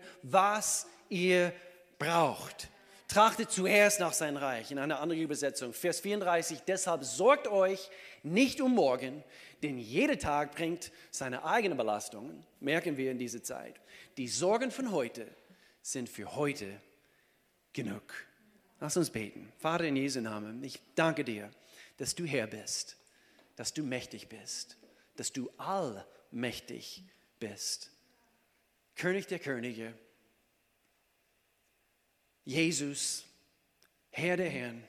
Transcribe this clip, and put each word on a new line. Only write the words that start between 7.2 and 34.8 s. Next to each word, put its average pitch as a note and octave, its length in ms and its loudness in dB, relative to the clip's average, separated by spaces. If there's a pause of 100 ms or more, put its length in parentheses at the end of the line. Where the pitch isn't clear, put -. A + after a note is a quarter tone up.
euch F#3+ 420 2 (320)
nicht A3+ 400 4
um B3+ 140 4
morgen, C3+ 480 2 (400)
denn C#3 160 -2
jeder F3 380 2
Tag D3 380 0
bringt E3 360 -4 (180)
seine B2+ 340 -6
eigenen F#3+ 320 2
Belastungen“, A2 680 -4 (140)
merken D#3 380 0
wir C3 120 0
in B2+ 80 -4
dieser A#2+ 240 -6
Zeit. B2 400 -12 (360)
„Die B2+ 100 -4
Sorgen G#3+ 420 2
von B3+ 220 -4
heute A#2+ 360 -2 (540)
sind A#2+ 260 -6
für G2+ 280 -10
heute G#2+ 440 -2 (960)
genug.“ - 540 -8 (520)
Lass D3+ 160 -2
uns F3 140 4
beten. G#2 480 -8
Vater E3 280 0
in C#3+ 100 2
Jesu C3+ 260 0
Namen, A2 420 -6
ich C3+ 160 -12 (140)
danke D#3+ 300 2
dir, G#2 260 -6 (480)
dass B2+ 160 -4
du F3 120 -6
Herr C3+ 200 0
bist, - 500 -8 (600)
dass - 180 -6
du D3+ 100 -4
mächtig B2 460 -6
bist, - 480 -12 (380)
dass - 180 -6
du B2+ 240 -4
allmächtig A#2+ 1500 -6 (360)
bist. - 520 -8 (1040)
König F#3 320 0
der F3+ 120 -4
Könige, A#2 540 -6 (2500)
Jesus, C#3+ 800 -2 (840)
Herr F3 260 -2
der F3+ 120 -2
Herren A#2+ 400 -8